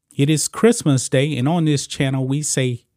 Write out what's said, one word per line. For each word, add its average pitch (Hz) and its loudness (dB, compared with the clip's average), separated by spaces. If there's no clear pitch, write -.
It 143 2
is 151 0
Christmas 160 2
Day, 139 0
and 123 -2
on 165 0
this 143 0
channel, 135 -2
we 139 -2
say 127 -2